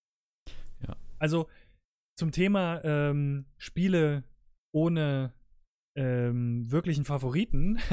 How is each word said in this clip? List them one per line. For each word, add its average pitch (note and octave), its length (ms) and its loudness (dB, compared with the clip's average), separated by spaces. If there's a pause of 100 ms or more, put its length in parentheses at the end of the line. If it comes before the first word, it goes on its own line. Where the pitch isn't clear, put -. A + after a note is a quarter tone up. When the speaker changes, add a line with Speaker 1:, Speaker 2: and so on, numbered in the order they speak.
(880)
Speaker 1:
Ja. - 80 -8 (240)
Speaker 2:
Also D#3 300 -2 (680)
zum D#3+ 140 -2
Thema, F#3 520 0
ähm, C#3+ 600 -2 (120)
Spiele E3 640 0 (500)
ohne, D3+ 600 0 (640)
ähm, A#2+ 720 0
wirklichen D3+ 340 0
Favoriten, D#3+ 720 2 (140)